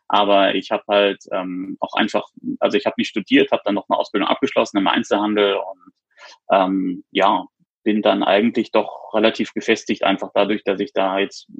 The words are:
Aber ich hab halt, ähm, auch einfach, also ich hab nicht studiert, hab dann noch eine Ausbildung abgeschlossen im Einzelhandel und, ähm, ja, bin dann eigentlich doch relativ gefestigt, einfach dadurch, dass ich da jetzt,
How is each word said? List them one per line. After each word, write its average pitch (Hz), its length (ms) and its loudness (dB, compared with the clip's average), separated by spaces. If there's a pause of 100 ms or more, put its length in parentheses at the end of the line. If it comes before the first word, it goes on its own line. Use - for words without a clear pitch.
Aber 98 480 4
ich 95 160 -6
hab 104 160 -2
halt, 101 420 2
ähm, 92 480 -6
auch - 160 -6
einfach, 107 300 -2 (340)
also 110 180 0
ich - 100 -2
hab - 120 -4
nicht - 80 -2
studiert, 135 460 0
hab 113 100 2
dann 101 140 0
noch 98 120 -6
eine 101 80 0
Ausbildung - 320 -2
abgeschlossen - 500 0
im 95 100 2
Einzelhandel 104 680 2
und, 95 380 -8 (580)
ähm, 92 640 0
ja, 92 340 2 (380)
bin 107 180 0
dann 101 220 2
eigentlich 110 480 0
doch - 420 -4
relativ 110 400 0
gefestigt, 107 480 -2
einfach 98 320 -2
dadurch, 101 300 0
dass 95 160 -2
ich 101 120 -6
da 98 280 0
jetzt, - 260 -6 (140)